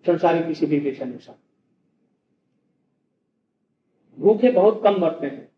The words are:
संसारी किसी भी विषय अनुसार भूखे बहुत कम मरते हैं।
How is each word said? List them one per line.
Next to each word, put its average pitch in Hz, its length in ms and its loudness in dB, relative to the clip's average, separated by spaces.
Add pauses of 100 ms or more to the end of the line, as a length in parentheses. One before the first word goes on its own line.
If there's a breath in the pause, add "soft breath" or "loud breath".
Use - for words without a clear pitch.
संसारी 165 400 0
किसी 156 200 -4
भी 147 120 -2
विषय 139 260 -6
अनुसार 120 320 -16 (2750)
भूखे 220 320 4
बहुत 208 320 2
कम 196 180 2
मरते 156 260 -2
हैं। 135 320 -14